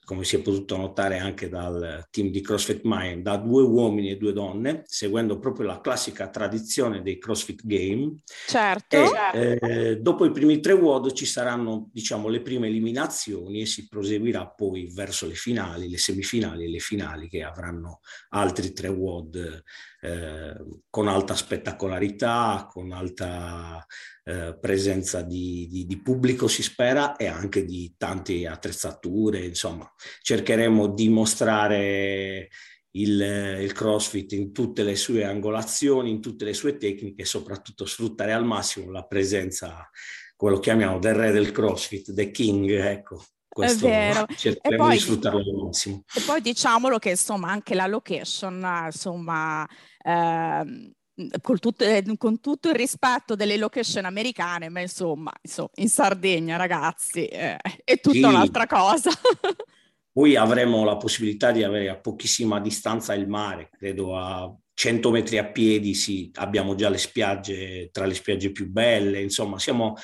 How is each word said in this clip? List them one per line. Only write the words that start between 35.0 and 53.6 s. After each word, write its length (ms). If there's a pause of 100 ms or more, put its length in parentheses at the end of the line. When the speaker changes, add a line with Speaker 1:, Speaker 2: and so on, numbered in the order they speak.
Speaker 1:
angolazioni, 840
in 120
tutte 240
le 80
sue 240
tecniche, 440
e 40
soprattutto 600
sfruttare 480
al 120
massimo 460
la 140
presenza, 840 (460)
quello 220
che 60
chiamiamo 360
del 160
re 160
del 220
CrossFit, 600
the 160
king, 420
ecco. 520 (240)
Questo 380
Speaker 2:
È 40
vero. 360 (100)
Speaker 1:
cercheremo 480
Speaker 2:
E 40
poi 80
Speaker 1:
di 60
sfruttarlo 380
al 260
massimo. 380 (120)
Speaker 2:
e 100
poi 160
diciamolo 560
che, 140
insomma, 400
anche 240
la 100
location, 1000
insomma, 840 (360)
ehm, 880 (480)
col 200
tut-, 240
eh, 200 (140)
con 220
tutto 300
il 60
rispetto 600
delle 220
location 480